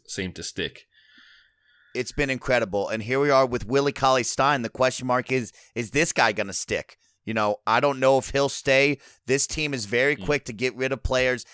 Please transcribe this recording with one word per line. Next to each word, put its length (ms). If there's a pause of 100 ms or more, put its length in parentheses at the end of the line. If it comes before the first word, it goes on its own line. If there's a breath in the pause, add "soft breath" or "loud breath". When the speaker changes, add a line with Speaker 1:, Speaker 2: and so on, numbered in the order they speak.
Speaker 1:
seemed 300
to 60
stick. 440 (1040 soft breath)
Speaker 2:
It's 180
been 180
incredible. 600
And 140
here 180
we 80
are 160
with 220
Willie 260
Cauley-Stein. 680
The 60
question 380
mark 240
is, 220 (220 soft breath)
is 160
this 200
guy 220
gonna 180
stick? 460 (260)
You 100
know, 320
I 140
don't 220
know 160
if 140
he'll 180
stay. 480 (300 loud breath)
This 200
team 260
is 120
very 320
Speaker 1:
Mm. 80
Speaker 2:
quick 200
to 80
get 220
rid 160
of 120
players, 500